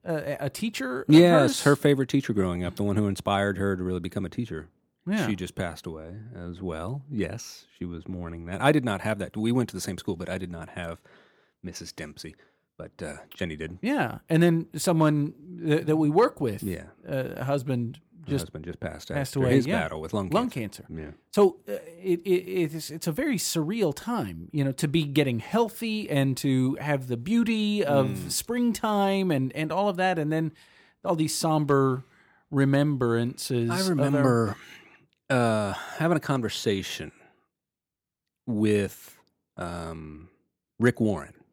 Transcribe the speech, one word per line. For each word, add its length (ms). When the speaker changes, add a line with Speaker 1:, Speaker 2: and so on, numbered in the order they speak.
Speaker 1:
uh, 180
a, 200
a 40
teacher 520
of 120
Speaker 2:
Yes, 180
Speaker 1:
hers? 40
Speaker 2:
her 120
favorite 340
teacher 240
growing 300
up, 140
the 60
one 120
who 120
inspired 500
her 180
to 80
really 160
become 260
a 40
teacher. 400
Speaker 1:
Yeah. 220
Speaker 2:
She 80
just 200
passed 300
away 300
as 260
well. 500
Yes, 540
she 80
was 220
mourning 380
that. 160
I 100
did 140
not 160
have 180
that. 180
We 140
went 180
to 60
the 60
same 160
school, 180
but 140
I 80
did 140
not 180
have 320
Missus 280
Dempsey. 440
But, 140
uh, 140
Jenny 240
did. 240
Speaker 1:
Yeah, 380
and 120
then 260
someone 560
that, 240
that 100
we 120
work 300
with, 240
Speaker 2:
Yeah. 200
Speaker 1:
uh, 280
a 60
husband 560
Speaker 2:
Her 80
Speaker 1:
just 120
Speaker 2:
husband 200
just 140
passed 300
Speaker 1:
passed 20
Speaker 2:
after 40
Speaker 1:
away, 160
Speaker 2:
his 100
Speaker 1:
yeah. 140
Speaker 2:
battle 200
with 140
lung 160
Speaker 1:
Lung 220
Speaker 2:
cancer. 360
Speaker 1:
cancer. 140
Speaker 2:
Yeah. 100
Speaker 1:
So, 240
uh, 40
it, 220
it, 60
it's, 160
it's 160
a 40
very 260
surreal 580
time, 560
you 120
know, 100
to 140
be 180
getting 340
healthy 680
and 280
to 420
have 280
the 100
beauty 680
of 260
Speaker 2:
Mm. 220
Speaker 1:
springtime 1000
and, 220
and 180
all 180
of 80
that, 220
and 120
then 220
all 120
these 200
somber 680
remembrances 1200
Speaker 2:
I 80
Speaker 1:
of 60
our 40
Speaker 2:
remember, 640
uh, 440
having 200
a 40
conversation 880
with, 720
um, 720
Rick 200
Warren. 340